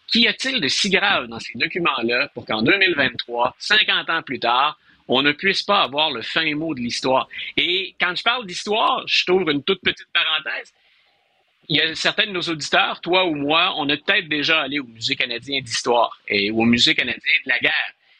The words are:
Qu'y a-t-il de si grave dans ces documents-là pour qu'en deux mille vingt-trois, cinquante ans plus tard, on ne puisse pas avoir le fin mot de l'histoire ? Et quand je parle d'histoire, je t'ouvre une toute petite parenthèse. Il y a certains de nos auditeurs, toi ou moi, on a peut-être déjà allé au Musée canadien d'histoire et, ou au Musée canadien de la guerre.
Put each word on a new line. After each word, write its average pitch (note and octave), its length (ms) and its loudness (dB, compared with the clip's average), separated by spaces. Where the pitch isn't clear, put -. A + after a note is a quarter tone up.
Qu'y A3+ 200 4
a-t-il C4 340 -2
de C3 60 0
si - 220 0
grave F3+ 380 2
dans A2+ 120 -12
ces - 140 -14
documents-là C#3 800 -2
pour A#2 140 -12
qu'en A2 160 -2
deux F3+ 160 4
mille F#3 160 2
vingt-trois, A#2+ 640 -2
cinquante G3+ 500 0
ans E3 140 -2
plus A#2+ 160 -8
tard, B2 400 0
on B2 140 2
ne C#3+ 100 4
puisse F#3+ 300 0
pas G3+ 220 2
avoir D3 260 0
le A#2 140 -6
fin D#3 320 -2
mot D#3+ 180 -4
de B2+ 60 -8
l'histoire ? B2 480 0
Et F3 460 0
quand F3+ 140 0
je - 80 -8
parle A#3 240 0
d'histoire, G#3+ 580 0
je - 200 0
t'ouvre F3+ 260 2
une C#3+ 100 0
toute F#3+ 200 -2
petite - 300 -4
parenthèse. D#3 640 -2
Il D#3+ 60 0
y D3+ 60 4
a D#3+ 140 0
certains G3+ 320 0
de G#3 40 -8
nos F3 120 -4
auditeurs, E3+ 580 0
toi F#3 240 2
ou D#3+ 100 0
moi, D#3+ 400 2
on C#3+ 140 -2
a D3 80 2
peut-être G3 320 0
déjà D3+ 320 0
allé C#3 180 -4
au C3 60 -6
Musée A2+ 320 -6
canadien B2 420 -4
d'histoire A#2 680 0
et, G2+ 240 0
ou A2 120 0
au A2+ 40 4
Musée A#2+ 300 4
canadien C3 380 -2
de C3 40 -4
la B2 100 0
guerre. C#3+ 320 0